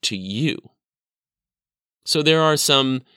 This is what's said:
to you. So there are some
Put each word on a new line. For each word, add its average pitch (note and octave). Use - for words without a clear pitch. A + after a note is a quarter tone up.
to -
you. G2+
So D#3+
there D#3+
are D#3
some C3+